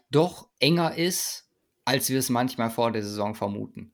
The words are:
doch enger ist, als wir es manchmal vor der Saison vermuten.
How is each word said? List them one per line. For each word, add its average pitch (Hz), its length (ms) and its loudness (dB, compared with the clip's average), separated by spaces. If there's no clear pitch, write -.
doch 160 360 2
enger 165 380 4
ist, - 520 -4
als 131 260 0
wir 131 100 2
es 131 100 -2
manchmal 123 400 0
vor 117 240 0
der 107 100 -4
Saison 104 320 -4
vermuten. 101 580 -8